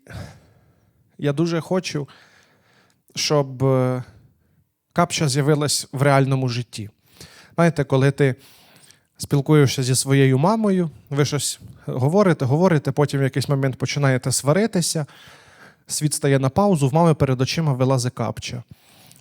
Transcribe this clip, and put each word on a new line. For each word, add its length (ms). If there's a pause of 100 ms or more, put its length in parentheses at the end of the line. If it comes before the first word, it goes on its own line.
(1200)
я 140
дуже 280
хочу, 480 (1080)
щоб, 500
е, 380 (920)
капча 360
з'явилась 640
в 100
реальному 460
житті. 420 (640)
Знаєте, 300
коли 260
ти 240 (840)
спілкуєшся 640
зі 120
своєю 440
мамою, 520 (200)
ви 140
щось 360 (260)
говорите, 580
говорите, 480
потім 280
в 20
якийсь 260
момент 280
починаєте 560
сваритися, 760 (800)
світ 280
стає 240
на 100
паузу, 400
в 60
мами 200
перед 260
очима 320
вилазить 420
капча. 480 (580)